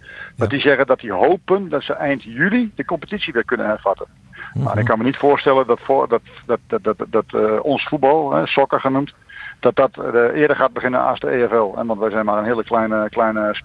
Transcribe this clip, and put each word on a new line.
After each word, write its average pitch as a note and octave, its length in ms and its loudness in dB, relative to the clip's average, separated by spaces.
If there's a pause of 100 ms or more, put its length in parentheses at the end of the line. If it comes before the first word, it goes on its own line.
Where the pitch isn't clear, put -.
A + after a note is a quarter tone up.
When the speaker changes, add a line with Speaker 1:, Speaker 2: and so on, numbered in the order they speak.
(360)
Speaker 1:
dat - 0 -
Speaker 2:
Ja. A2+ 100 0
Speaker 1:
die C3 140 -2
zeggen C3+ 260 2
dat B2+ 140 2
die G#2+ 120 -8
hopen F3 560 2
dat D3 140 -4
ze - 100 -8
eind C#3 300 -2
juli F#3+ 520 0
de D3 100 -6
competitie - 480 -8
weer A#2 120 0
kunnen A2 220 -2
hervatten. G#2 400 -2 (480)
Speaker 2:
Mhm. C3+ 100 -2
Speaker 1:
Maar G#2 140 -2
ik A2 60 0
kan A#2 140 2
me A2+ 60 -2
niet C3+ 120 0
voorstellen C3+ 500 2
dat A2+ 160 0
voor-, C3+ 260 0
dat, A#2 120 0 (260)
dat, A#2 200 -2
dat, A2 180 -4
dat, G#2+ 120 -2 (120)
dat, G#2+ 220 0
eh, G#2+ 320 0
ons C#3 260 -2
voetbal, C#3+ 440 2
hè, D3+ 140 0
soccer C#3 340 0
genoemd, C#3 320 0 (480)
dat B2 160 2
dat, C3+ 220 4
eh, A#2+ 360 2
eerder D3 220 2
gaat B2+ 160 2
beginnen B2+ 320 -2
als B2+ 160 0
de C#3+ 100 -4
E B2 180 0
F G2+ 40 -2
L. A2 260 0
En A#2 80 -4
want A2 140 -4
wij A2 100 0
zijn G#2+ 140 -2
maar G#2 140 0
een G#2 60 -2
hele A2+ 200 -2
kleine, A2 460 0
kleine, A2 440 0 (100)